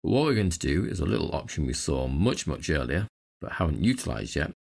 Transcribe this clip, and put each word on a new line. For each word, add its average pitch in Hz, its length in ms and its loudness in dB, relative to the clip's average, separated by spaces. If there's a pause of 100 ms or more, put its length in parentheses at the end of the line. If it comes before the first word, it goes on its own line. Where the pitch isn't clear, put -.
But 87 80 0
what 135 140 4
we're 135 100 2
going 95 140 4
to - 100 -4
do 76 240 2
is - 160 -4
a 78 40 2
little - 300 0
option - 320 -2
we 62 60 -2
saw 65 340 0
much, 80 400 2
much 78 240 -4
earlier, 73 380 0 (320)
but - 140 -10
haven't 80 280 0
utilized 113 540 -2
yet - 260 -2